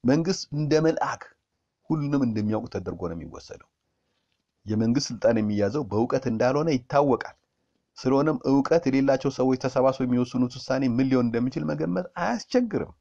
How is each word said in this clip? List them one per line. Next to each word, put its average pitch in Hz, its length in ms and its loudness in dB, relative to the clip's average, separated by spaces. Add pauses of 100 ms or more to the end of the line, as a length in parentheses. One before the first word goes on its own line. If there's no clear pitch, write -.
መንግስት 160 480 0
እንደ 147 300 -2
መልአክ 160 420 -2 (640)
ሁሉንም 143 340 0
እንደሚያውቅ 107 460 -2
ተደርጎ 90 340 -8
ነው 85 120 -6
የሚወሰደው። - 540 -16 (960)
የመንግስት 113 420 0
ስልጣን 117 300 2
የሚያዘው 104 460 0
በእውቀት 107 440 0
እንዳልሆነ 131 440 0
ይታወቃል። 139 640 0 (640)
ስለሆነም 139 480 2
እውቀት 139 400 2
የሌላቸው 135 460 2
ሰዎች 131 280 0
ተሰባስበው 131 460 0
የሚወስኑት 123 500 0
ውሳኔ 131 320 -4
ምን 123 200 2
ሊሆን 127 180 2
እንደሚችል 120 400 -2
መገመት 160 400 -2 (120)
አያስቸግርም። 208 840 -2